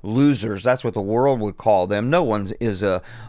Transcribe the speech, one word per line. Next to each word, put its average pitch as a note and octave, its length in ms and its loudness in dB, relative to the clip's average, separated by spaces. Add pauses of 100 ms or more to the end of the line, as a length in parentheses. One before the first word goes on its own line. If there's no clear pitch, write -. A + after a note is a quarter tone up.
losers. A2+ 600 0
That's B2 220 0
what A2+ 100 -2
the A2 60 -2
world A#2+ 400 2
would G#2 160 -4
call F#2+ 320 2
them. G#2 200 0
No E3+ 140 2
one G#2 380 -2
is G#2 240 -2
a, F#2 180 0 (260)